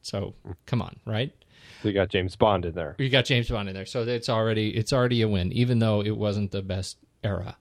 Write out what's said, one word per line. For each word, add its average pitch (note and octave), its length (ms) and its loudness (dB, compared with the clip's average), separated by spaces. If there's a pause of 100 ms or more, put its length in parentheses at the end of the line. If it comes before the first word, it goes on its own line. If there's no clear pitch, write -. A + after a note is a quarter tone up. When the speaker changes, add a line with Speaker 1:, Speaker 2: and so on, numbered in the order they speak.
Speaker 1:
So G2 320 -6 (320)
come A#2+ 160 -2
on, F2 240 -10
right? A#2 260 -4 (500)
Speaker 2:
So A2 60 0
you G2+ 60 2
got F#2+ 160 4
James F#2 260 0
Bond G2 300 4
in E2 100 -4
there. D#2+ 240 -6
Speaker 1:
You C3+ 100 0
got B2+ 160 4
James A#2+ 240 2
Bond G#2 200 -4
in F#2+ 60 -8
there, F#2+ 100 -8
so B2 180 -6
it's A#2+ 260 -4
already, A2 460 2
it's A2+ 160 -2
already B2 300 4
a A2 60 4
win, F2+ 260 2
even A#2+ 260 2
though G#2+ 220 2
it G#2+ 160 -2
wasn't G#2 340 -2
the G2+ 120 -4
best F#2+ 340 -6 (260)
era F#2 380 -4